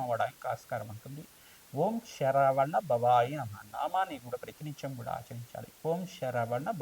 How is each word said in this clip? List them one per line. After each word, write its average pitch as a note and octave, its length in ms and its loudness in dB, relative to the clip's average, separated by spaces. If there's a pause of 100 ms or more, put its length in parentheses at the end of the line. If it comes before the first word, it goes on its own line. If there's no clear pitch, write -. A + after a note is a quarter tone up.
అవ్వడానికి A#2 520 0
ఆస్కారం A2 400 -8
ఉంటుంది. C3+ 300 -14 (480)
ఓం F3+ 220 0 (200)
శరవణ C3+ 600 4 (160)
భవాయ A#2+ 480 6
నమః G#2 240 -8 (140)
నామాన్ని E3+ 480 0
కూడా A#2+ 180 -6
ప్రతినిత్యం C#3+ 560 -10
కూడా A#2 200 -6
ఆచరించాలి. A#2+ 520 -12 (200)
ఓం F3 120 0 (140)
శరవణ A#2+ 500 -2 (160)